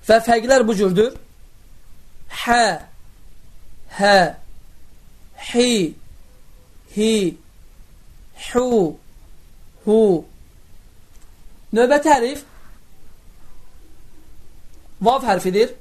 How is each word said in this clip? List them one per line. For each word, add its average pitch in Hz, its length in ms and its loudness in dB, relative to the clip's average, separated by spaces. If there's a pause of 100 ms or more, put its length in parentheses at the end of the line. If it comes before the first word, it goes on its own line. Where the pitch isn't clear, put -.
Və 226 160 6
fərqlər 233 440 4
bu 226 100 0
cürdür. 202 360 2 (1300)
Hə, 233 180 2 (1400)
hə, 202 180 6 (1300)
hi, 233 440 2 (1000)
hi, 220 200 2 (1400)
hu, 247 140 2 (1160)
hu. 214 140 4 (1800)
Növbəti 285 380 4
hərf 269 320 0 (2500)
vav 254 240 2
hərfidir. 190 540 0